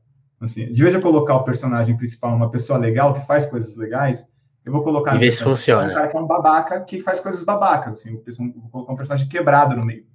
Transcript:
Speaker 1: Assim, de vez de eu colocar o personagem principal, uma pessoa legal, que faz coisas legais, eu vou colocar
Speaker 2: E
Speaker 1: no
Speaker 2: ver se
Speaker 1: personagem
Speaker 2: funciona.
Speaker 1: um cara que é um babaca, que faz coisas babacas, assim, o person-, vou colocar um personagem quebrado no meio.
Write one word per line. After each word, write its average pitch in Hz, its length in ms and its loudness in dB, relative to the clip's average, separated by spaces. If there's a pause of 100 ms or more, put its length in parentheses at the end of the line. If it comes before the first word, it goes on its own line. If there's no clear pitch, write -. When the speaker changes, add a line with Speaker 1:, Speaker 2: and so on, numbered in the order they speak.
(420)
Speaker 1:
Assim, 110 280 -8
de 120 120 2
vez 175 100 6
de 190 60 4
eu 190 40 -2
colocar 151 340 4
o 131 100 0
personagem 120 500 0
principal, 117 400 -4
uma 117 160 0
pessoa 131 260 -2
legal, 123 360 2
que - 120 -8
faz 147 200 2
coisas 117 320 -8
legais, 131 500 -4 (380)
eu 131 80 -10
vou 147 100 0
colocar 147 280 0
Speaker 2:
E - 20 0
Speaker 1:
no 113 80 4
Speaker 2:
ver 120 100 6
se 117 60 2
Speaker 1:
personagem 131 200 2
Speaker 2:
funciona. 101 340 4
Speaker 1:
um 92 40 -2
cara 151 140 0
que 160 80 -4
é - 20 -2
um 160 80 -4
babaca, 160 540 2
que 190 180 -10
faz 185 220 -4
coisas 180 220 -8
babacas, 165 500 0
assim, 113 220 -16
o 110 40 -12
person-, 120 320 -10
vou - 180 -18
colocar 127 220 -12
um 127 60 -8
personagem 139 320 -2
quebrado 143 480 4
no 117 80 -2
meio. 113 180 -6 (120)